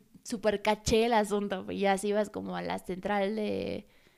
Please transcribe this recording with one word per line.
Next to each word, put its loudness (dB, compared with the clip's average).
súper -2
caché 4
el 2
asunto. 0
Y -4
ya 4
si -2
ibas 2
como -6
a -4
la -4
central -2
de, -4